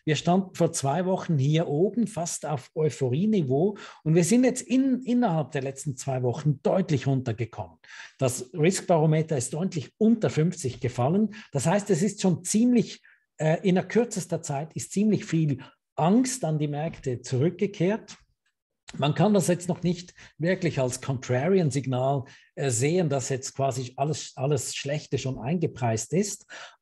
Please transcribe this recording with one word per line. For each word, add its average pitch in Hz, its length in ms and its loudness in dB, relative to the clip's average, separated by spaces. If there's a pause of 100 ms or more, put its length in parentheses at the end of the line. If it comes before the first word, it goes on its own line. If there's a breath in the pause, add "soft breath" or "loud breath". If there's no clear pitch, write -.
Wir 156 100 2
standen 185 400 2
vor 165 160 2
zwei 156 340 -2
Wochen 180 320 0
hier 147 300 2
oben 185 400 0
fast - 380 -6
auf 143 300 -6
Euphorieniveau 156 1000 0 (260 loud breath)
und 160 120 4
wir 175 80 6
sind 240 220 4
jetzt 247 160 0
in, 262 420 0
innerhalb 208 480 0
der 135 120 -4
letzten 135 340 -6
zwei 127 260 -4
Wochen 123 400 0
deutlich 175 420 0
runtergekommen. 117 720 -4 (400 loud breath)
Das - 360 -2
Risk-Barometer 160 840 2
ist - 160 -4
deutlich 160 440 -6
unter 220 320 4
fünfzig 151 500 -2
gefallen. 165 560 0 (160 loud breath)
Das 139 160 0
heißt, 202 240 2
es 160 100 2
ist - 200 -2
schon 185 240 2
ziemlich, 233 580 2 (340 soft breath)
äh, 156 200 2 (100)
in 180 80 4
der 185 120 0
kürzester 196 540 -2
Zeit 147 320 -6
ist - 200 -12
ziemlich 202 320 2
viel 156 340 0 (380 loud breath)
Angst 202 480 2
an 156 120 0
die 147 120 -2
Märkte 143 500 -6
zurückgekehrt. 185 960 -2 (800)
Man 147 160 0
kann 208 220 4
das 185 140 2
jetzt 175 180 0
noch 175 160 -4
nicht 170 320 -4 (240 loud breath)
wirklich 170 400 -2
als 127 200 -2
Contrarian-Signal, 135 1200 0 (320 loud breath)
äh, 139 160 -2
sehen, 151 380 2
dass 135 180 -2
jetzt 131 260 -6
quasi 131 440 -4
alles, 147 380 -4
alles 135 400 -2
Schlechte 143 420 -4
schon 131 200 -4
eingepreist 127 760 -2
ist. 202 340 -2 (340 loud breath)